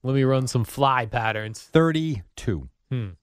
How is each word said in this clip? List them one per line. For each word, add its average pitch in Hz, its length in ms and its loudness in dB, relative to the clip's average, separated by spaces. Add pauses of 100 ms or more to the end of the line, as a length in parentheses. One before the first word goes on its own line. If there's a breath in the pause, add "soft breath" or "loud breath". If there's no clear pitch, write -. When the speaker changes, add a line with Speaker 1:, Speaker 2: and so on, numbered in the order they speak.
Speaker 1:
Let 131 100 -2
me 135 100 4
run 131 220 2
some 120 180 0
fly 131 440 2
patterns." 110 540 -4 (120)
Speaker 2:
Thirty-two. 156 960 0 (220)
Speaker 1:
Hmm. 120 160 -6 (160)